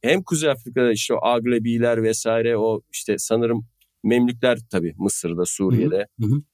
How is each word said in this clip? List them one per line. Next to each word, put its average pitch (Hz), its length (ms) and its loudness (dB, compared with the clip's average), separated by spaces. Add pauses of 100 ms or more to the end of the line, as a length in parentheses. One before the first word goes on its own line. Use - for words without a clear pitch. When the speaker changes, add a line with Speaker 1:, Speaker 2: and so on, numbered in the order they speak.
Speaker 1:
Hem 190 220 0
Kuzey 156 260 -2
Afrika'da 123 420 0
işte 110 220 -2
o 110 80 0
Aglebiler 117 800 0
vesaire, 113 540 0
o 110 240 0 (100)
işte - 260 -4
sanırım 117 500 0 (360)
Memlükler 123 540 2 (140)
tabii 85 260 -2
Mısır'da, 90 480 -2
Suriye'de. 107 600 0 (120)
Speaker 2:
Hı 113 60 -2
hı. 101 40 0
Hı 131 60 2
hı. 147 60 -2 (120)